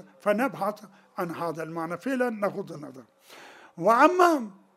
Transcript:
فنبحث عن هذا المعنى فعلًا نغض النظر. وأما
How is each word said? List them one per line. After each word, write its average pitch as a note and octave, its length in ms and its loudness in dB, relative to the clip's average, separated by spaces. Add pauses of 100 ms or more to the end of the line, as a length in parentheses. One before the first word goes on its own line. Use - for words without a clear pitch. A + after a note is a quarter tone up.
(220)
فنبحث G#3 640 -2 (340)
عن F3 140 -6
هذا D#3+ 320 -6
المعنى E3 340 -8
فعلًا B3+ 320 -2
نغض G3 420 -6
النظر. C#3 320 -16 (720)
وأما C4+ 720 4 (280)